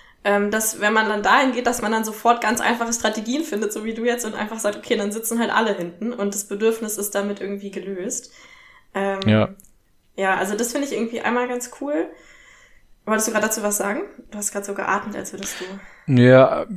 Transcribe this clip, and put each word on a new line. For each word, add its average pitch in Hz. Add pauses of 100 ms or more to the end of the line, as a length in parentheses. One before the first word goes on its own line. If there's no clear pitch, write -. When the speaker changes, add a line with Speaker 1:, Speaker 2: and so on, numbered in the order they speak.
(240)
Speaker 1:
ähm, 202
dass, 220
wenn 208
man 220
dann 208
dahin 269
geht, 240
dass 240
man 214
dann 226
sofort 233
ganz 226
einfache 233
Strategien 233
findet, 208
so 220
wie 226
du 226
jetzt, 240
und 214
einfach 214
sagt, 202
okay, -
dann 208
sitzen 226
halt 233
alle 214
hinten 175
und 202
das -
Bedürfnis 220
ist 202
damit 202
irgendwie 202
gelöst. 190 (640)
Ähm, 196
Speaker 2:
Ja. - (640)
Speaker 1:
ja, 190
also 196
das 240
finde 285
ich -
irgendwie 233
einmal 247
ganz 247 (100)
cool. 294 (960)
Wolltest 214
du -
gerade 214
dazu 214
was 208
sagen? 202 (300)
Du 214
hast 208
gerade 202
so 202
geatmet, 202
als 190
würdest -
du 185 (420)
Speaker 2:
Ja, 127 (100)